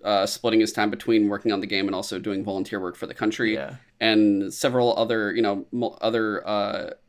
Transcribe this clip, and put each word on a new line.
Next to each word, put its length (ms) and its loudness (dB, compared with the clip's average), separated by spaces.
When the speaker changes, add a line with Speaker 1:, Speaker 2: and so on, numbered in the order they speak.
Speaker 1:
uh, 220 2
splitting 340 2
his 120 2
time 180 0
between 380 2
working 240 0
on 80 0
the 60 -6
game 200 0
and 80 -2
also 240 -6
doing 260 -6
volunteer 360 -4
work 160 -8
for 100 -10
the 80 -12
country. 400 0
Speaker 2:
Yeah. 220 -8
Speaker 1:
And 520 4
several 460 2
other, 340 0
you 100 0
know, 280 0
mo-, 300 -4
other, 460 0
uh, 440 -2